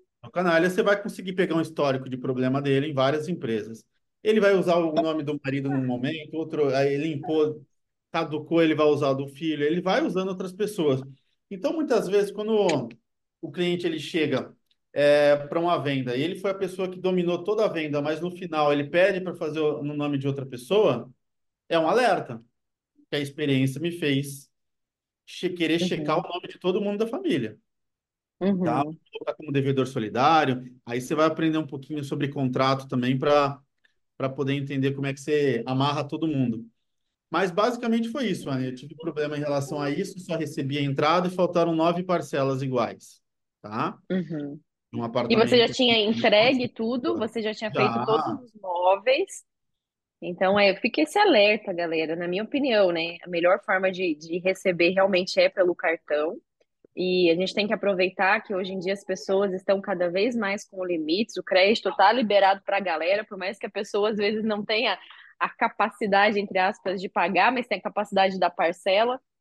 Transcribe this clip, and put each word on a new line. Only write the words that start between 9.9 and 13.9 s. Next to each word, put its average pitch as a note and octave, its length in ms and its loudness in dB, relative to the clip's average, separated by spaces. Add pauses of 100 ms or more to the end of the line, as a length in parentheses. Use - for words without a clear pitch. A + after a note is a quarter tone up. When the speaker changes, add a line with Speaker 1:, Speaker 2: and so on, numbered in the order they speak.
Speaker 1:
usando F#3 280 -2
outras F#3 240 -8
pessoas. D3 480 -2 (500)
Então, A3+ 220 -4
muitas A#3 340 0
vezes, G3 240 2
quando G#3+ 240 -2
o, D#3+ 340 0 (520)
o D3+ 100 -12
cliente, F3 340 -2
ele D#3+ 140 -2